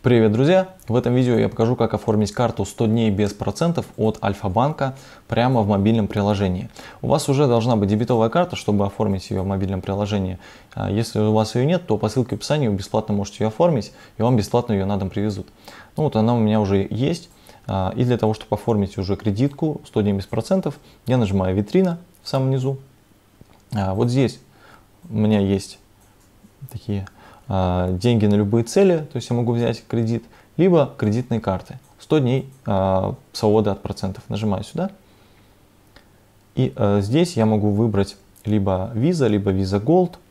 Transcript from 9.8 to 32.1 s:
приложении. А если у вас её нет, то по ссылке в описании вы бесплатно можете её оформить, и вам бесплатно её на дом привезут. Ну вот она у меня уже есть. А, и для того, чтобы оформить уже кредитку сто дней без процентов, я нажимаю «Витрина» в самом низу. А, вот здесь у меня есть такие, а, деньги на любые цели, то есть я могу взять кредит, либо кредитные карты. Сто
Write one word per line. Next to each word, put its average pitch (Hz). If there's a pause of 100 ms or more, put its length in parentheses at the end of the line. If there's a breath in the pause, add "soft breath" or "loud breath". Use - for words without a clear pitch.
приложении. 98 (340 loud breath)
А 104
если 110
у 107
вас 107
её 123
нет, 175
то 107
по 107
ссылке 110
в -
описании 147
вы 101
бесплатно 107
можете 101
её 110
оформить, 151 (260 loud breath)
и 104
вам 123
бесплатно 117
её 95
на 101
дом 95
привезут. 101 (480 loud breath)
Ну 156
вот 143
она 110
у -
меня 107
уже 98
есть. 139 (380 loud breath)
А, 95
и 123
для 123
того, 107
чтобы -
оформить 101
уже 95
кредитку 135
сто -
дней 101
без 95
процентов, 156 (280 loud breath)
я 127
нажимаю 95
«Витрина» 175 (240)
в -
самом 131
низу. 135 (960)
А, 95
вот 120
здесь 127 (720 loud breath)
у 110
меня 107
есть 98 (920)
такие, 101 (420 loud breath)
а, 92
деньги 107
на 101
любые 104
цели, 175
то -
есть 120
я 120
могу 120
взять 117
кредит, 117 (340 soft breath)
либо 170
кредитные 113
карты. 95 (200)
Сто -